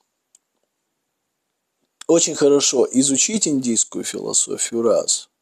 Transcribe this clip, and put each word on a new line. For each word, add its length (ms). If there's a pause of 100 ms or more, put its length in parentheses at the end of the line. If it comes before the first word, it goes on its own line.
(2000)
Очень 260
хорошо 580
изучить 560
индийскую 560
философию, 800
раз. 460 (140)